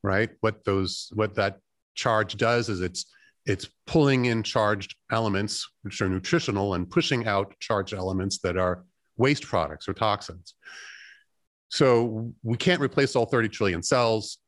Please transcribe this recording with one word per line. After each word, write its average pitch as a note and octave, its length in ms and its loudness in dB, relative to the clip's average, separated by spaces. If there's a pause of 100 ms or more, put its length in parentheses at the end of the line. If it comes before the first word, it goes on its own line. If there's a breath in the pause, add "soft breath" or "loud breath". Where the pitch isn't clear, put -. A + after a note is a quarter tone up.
right? G2+ 260 0 (100)
What A2 240 -2
those, G2 500 -2
what G#2+ 200 -2
that G2 240 -2 (380)
charge G#2+ 400 2
does A#2+ 320 2
is F#2+ 120 -4
it's, F2+ 260 -6 (400 soft breath)
it's - 220 -4 (180)
pulling C#3 400 4
in A#2 160 0
charged G#2 520 0 (160)
elements, G#2+ 580 -2 (140)
which - 180 -10
are F#2+ 80 2
nutritional, G2 640 0
and F2+ 140 -4
pushing B2+ 380 0
out G2+ 320 -2
charged G2+ 360 -4
elements F#2+ 500 -2
that F2+ 120 0
are F2+ 280 0 (320)
waste C3+ 280 2
products D#2+ 440 -2
or F#2 60 -6
toxins. G2+ 600 -4 (1120 loud breath)
So A#2 640 2 (100)
we A2+ 140 -2
can't F3+ 240 2
replace C#3 360 2
all A#2 100 4
thirty A2+ 220 0
trillion F#2 340 0
cells. A2+ 640 0